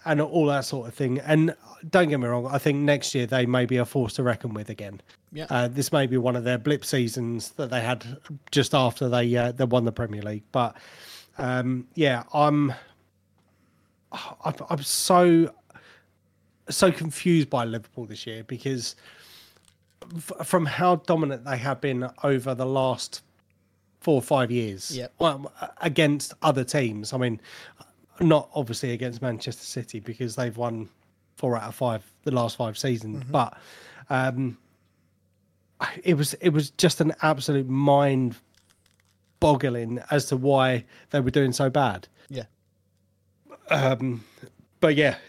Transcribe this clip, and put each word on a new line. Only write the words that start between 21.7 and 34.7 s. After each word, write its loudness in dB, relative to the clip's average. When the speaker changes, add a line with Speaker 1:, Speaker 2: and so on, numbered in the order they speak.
Speaker 1:
been -4
over 0
the -4
last -2
four 4
or 2
five 2
years. -4
Speaker 2:
Yep. -10
Speaker 1:
Well, -2
against 2
other 2
teams. -4
I -4
mean, -2
not 6
obviously -6
against -8
Manchester -6
City -10
because -8
they've -4
won -6
four -2
out -8
of -12
five -4
the -4
last 0
five -6
seasons. -4
Speaker 2:
Mm-hmm. -12
Speaker 1:
But, 0
um, -2